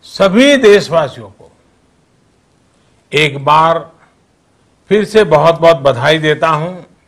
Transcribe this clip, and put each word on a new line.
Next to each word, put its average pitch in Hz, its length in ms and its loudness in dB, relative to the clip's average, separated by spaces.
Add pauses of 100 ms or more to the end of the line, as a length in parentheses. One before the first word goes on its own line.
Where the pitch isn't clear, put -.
सभी 240 540 0
देशवासियों 160 720 0
को - 240 -20 (1600)
एक 139 320 -4
बार 320 480 0 (960)
फिर 202 160 0
से 214 200 0
बहुत-बहुत 160 520 2
बधाई 139 420 -2
देता 156 300 -2
हूं। 160 440 -8 (160)